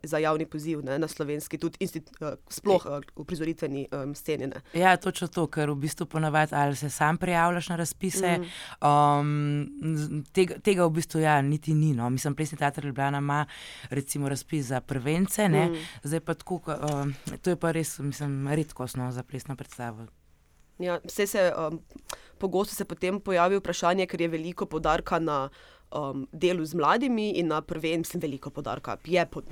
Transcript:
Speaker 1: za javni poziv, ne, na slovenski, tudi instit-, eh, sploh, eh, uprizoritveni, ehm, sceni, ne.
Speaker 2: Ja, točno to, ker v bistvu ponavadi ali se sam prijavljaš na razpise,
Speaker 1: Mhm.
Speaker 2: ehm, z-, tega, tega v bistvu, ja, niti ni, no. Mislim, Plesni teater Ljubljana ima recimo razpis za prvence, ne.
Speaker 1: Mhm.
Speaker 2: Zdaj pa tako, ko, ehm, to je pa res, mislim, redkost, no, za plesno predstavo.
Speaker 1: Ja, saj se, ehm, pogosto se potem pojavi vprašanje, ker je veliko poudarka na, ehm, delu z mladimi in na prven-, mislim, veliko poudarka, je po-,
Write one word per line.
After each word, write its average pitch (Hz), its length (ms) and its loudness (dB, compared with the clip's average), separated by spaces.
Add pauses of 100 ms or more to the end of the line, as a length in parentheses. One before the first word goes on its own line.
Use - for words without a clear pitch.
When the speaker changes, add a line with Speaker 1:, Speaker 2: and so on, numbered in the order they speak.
Speaker 1:
za 156 160 -2
javni 156 280 2
poziv, 156 360 -4
ne, 139 180 -2
na 160 80 0
slovenski, 151 500 -6
tudi 160 200 -4
instit-, 170 400 -6
eh, 151 180 -8 (100)
sploh, - 380 2
eh, 143 160 -6 (140)
uprizoritveni, 151 720 -6
ehm, 143 260 -6
sceni, 139 340 -4
ne. - 140 -8 (100)
Speaker 2:
Ja, 180 260 6
točno 180 300 -4
to, 165 200 0
ker 147 220 0
v 147 80 -2
bistvu 151 280 -4
ponavadi 156 480 2
ali 143 220 4
se 147 140 -4
sam 156 280 2
prijavljaš 175 520 2
na 175 80 -2
razpise, 175 600 0
Speaker 1:
Mhm. 180 60 -2 (380)
Speaker 2:
ehm, 147 840 4 (300)
z-, 151 340 -4
tega, 180 300 2
tega 185 240 4
v 165 80 6
bistvu, 160 280 0
ja, 151 220 6
niti 151 320 0
ni, 151 200 6
no. 120 160 0
Mislim, 135 260 0
Plesni 151 220 -4
teater 143 280 -2
Ljubljana 139 320 -2
ima 143 280 0 (420)
recimo 139 400 -2
razpis 139 400 -2
za 127 140 -2
prvence, 170 640 0
ne. 156 180 6
Speaker 1:
Mhm. 170 100 0 (260)
Speaker 2:
Zdaj 156 180 -2
pa - 140 -4
tako, 170 260 -6
ko, - 120 -8
ehm, 143 380 0 (280)
to - 120 -2
je 175 60 2
pa 165 160 0
res, 160 260 -2
mislim, 139 500 -4
redkost, 151 480 -2
no, 127 140 -4
za 127 140 -6
plesno 135 320 -10
predstavo. 117 500 -10 (720)
Speaker 1:
Ja, 180 240 -2
saj 202 240 -2
se, 208 200 0
ehm, 160 280 -2 (600)
pogosto 196 400 -2
se 196 100 -4
potem 180 340 -4
pojavi 185 380 4
vprašanje, 185 480 0
ker 180 160 -4
je 170 80 2
veliko 160 360 -4
poudarka 160 540 0
na, 147 300 0 (400)
ehm, 139 400 -4
delu 170 360 0
z 151 80 -10
mladimi 214 600 2
in 170 140 0
na 156 140 0
prven-, 165 380 -2
mislim, 160 220 -4
veliko 143 280 -6
poudarka, 120 520 -6
je 170 240 2
po-, - 260 -12